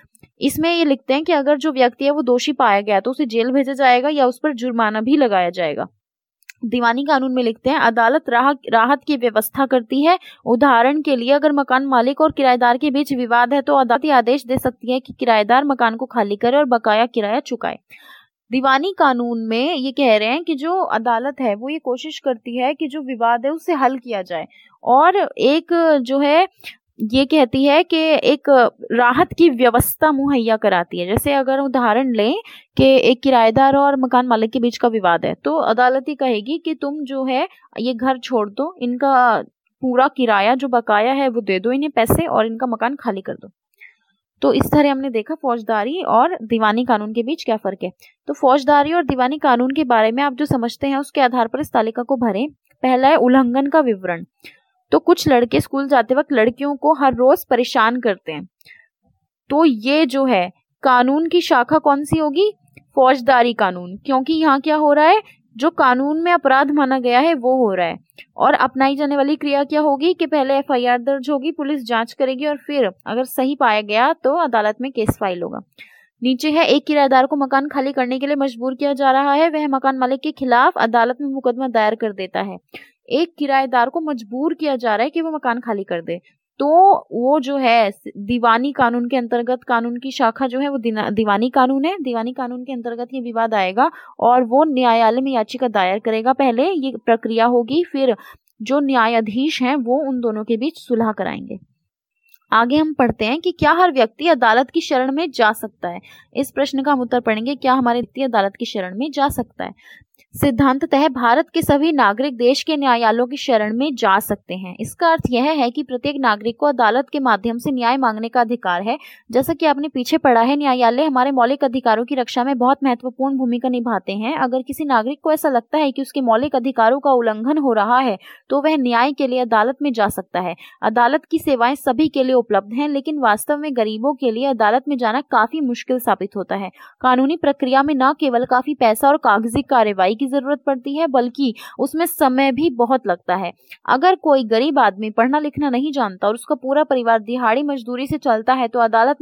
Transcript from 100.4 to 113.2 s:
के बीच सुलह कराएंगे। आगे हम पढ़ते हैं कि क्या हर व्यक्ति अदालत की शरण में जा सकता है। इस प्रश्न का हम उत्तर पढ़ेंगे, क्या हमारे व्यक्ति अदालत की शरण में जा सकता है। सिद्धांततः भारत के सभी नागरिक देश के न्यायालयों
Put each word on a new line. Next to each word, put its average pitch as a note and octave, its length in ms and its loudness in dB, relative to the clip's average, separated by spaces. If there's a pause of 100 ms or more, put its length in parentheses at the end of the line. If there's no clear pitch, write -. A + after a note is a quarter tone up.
के A3+ 120 -2
बीच C4+ 220 -6
सुलह A3+ 340 -2
कराएंगे। - 460 -8 (920)
आगे A#3+ 240 2
हम D#4 180 0
पढ़ते A#3+ 300 0
हैं B3+ 160 -2
कि F4+ 120 -4
क्या D4+ 200 2
हर F4 200 2
व्यक्ति C4 360 0
अदालत B3 420 2
की E4+ 100 -2
शरण C4 320 -2
में D#4 180 -4
जा A3+ 220 2
सकता G#3 360 -10
है। F3 120 -12 (340)
इस C4+ 160 -4
प्रश्न C#4 320 -4
का C#4+ 100 0
हम C4+ 80 0
उत्तर B3 200 -2
पढ़ेंगे, A3+ 340 -4
क्या B3+ 180 0
हमारे A#3+ 280 0
व्यक्ति B3 220 -8
अदालत G#3+ 360 0
की A#3+ 60 -6
शरण F#3+ 340 -8
में C#4+ 120 -6
जा C#4 180 -2
सकता - 360 -8
है। - 100 -12 (600)
सिद्धांततः C#4 760 2
भारत B3 420 0
के E4 120 -2
सभी D4+ 300 2
नागरिक B3 440 0
देश A#3+ 260 2
के D#4 140 -2
न्यायालयों A#3+ 500 0